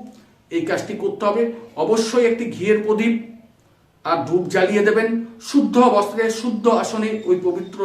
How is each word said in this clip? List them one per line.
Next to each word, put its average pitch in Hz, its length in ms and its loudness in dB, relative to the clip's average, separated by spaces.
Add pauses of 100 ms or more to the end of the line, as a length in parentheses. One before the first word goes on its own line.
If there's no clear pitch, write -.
(500)
এই 165 180 -2
কাজটি - 340 -4
করতে 196 260 -4
হবে। 220 140 0 (400)
অবশ্যই 226 480 2
একটি 233 140 -2 (120)
ঘিয়ের 214 280 2
প্রদীপ 214 300 2 (920)
আর 165 140 0 (100)
ধূপ 175 240 2
জ্বালিয়ে 196 360 2
দেবেন। 220 200 2 (400)
শুদ্ধ 214 280 0 (180)
বস্ত্রে, 208 300 0 (160)
শুদ্ধ 226 240 -4 (180)
আসনে 214 280 -4 (180)
ওই 180 80 4 (100)
পবিত্র 180 380 -4